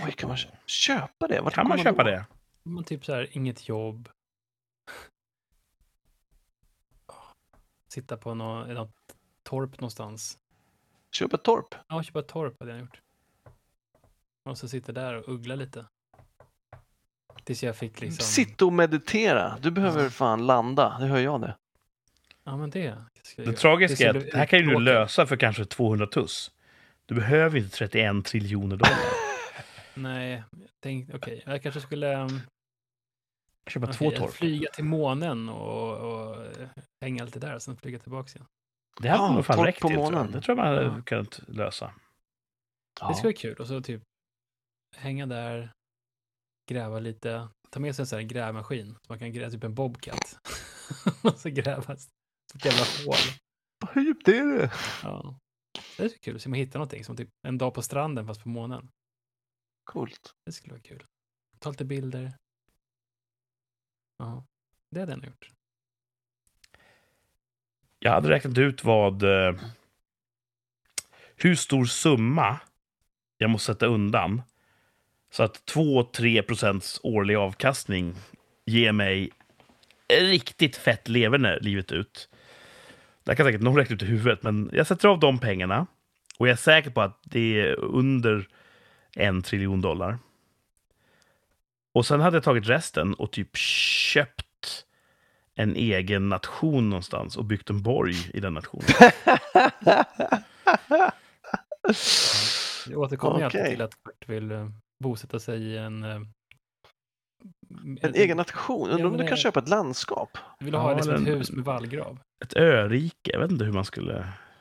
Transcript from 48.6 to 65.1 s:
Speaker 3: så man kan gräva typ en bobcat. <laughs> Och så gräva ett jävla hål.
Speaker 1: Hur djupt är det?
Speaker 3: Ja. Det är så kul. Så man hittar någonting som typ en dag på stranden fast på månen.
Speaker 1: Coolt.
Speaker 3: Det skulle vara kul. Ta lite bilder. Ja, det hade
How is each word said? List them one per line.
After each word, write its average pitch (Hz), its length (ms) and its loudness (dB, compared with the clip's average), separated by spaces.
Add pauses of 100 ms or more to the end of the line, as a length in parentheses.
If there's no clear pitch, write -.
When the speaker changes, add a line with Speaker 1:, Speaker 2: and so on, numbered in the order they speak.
Speaker 3:
så - 160 -20
man 113 100 -14
kan 117 140 -12
gräva 120 180 -10
typ 117 120 -10
en 110 120 -8
bobcat. - 640 -10 (420)
<laughs> - 420 -4
Och 220 160 2
så 170 100 -8
gräva 139 440 -6
ett - 720 -16
jävla 123 180 2 (220)
hål. 139 100 -2 (800)
Speaker 1:
Hur 269 80 2
djupt 294 260 0
är 269 300 2
det? 147 140 0 (320)
Speaker 3:
Ja. - 320 -12 (600)
Det 180 60 -6
är 220 60 -4
så 226 100 -12
kul. 113 200 -12
Så 135 100 -12
man 127 100 -4
hittar 135 200 -8
någonting 135 260 -10
som 120 120 -14
typ 120 120 -12 (180)
en 127 100 -6
dag 127 160 -4
på 131 80 -8
stranden 135 460 -6
fast 107 160 -14
på 120 60 -10
månen. 120 400 -10 (920)
Speaker 1:
Coolt. - 480 -12 (140)
Speaker 3:
Det 160 60 -14
skulle - 220 -20
vara 123 80 -20
kul. - 220 -20 (560)
Ta 151 100 -10
lite 139 160 -10
bilder. 131 480 -8 (1800)
Ja, 120 260 -12 (480)
det 160 80 -10
hade 185 120 -8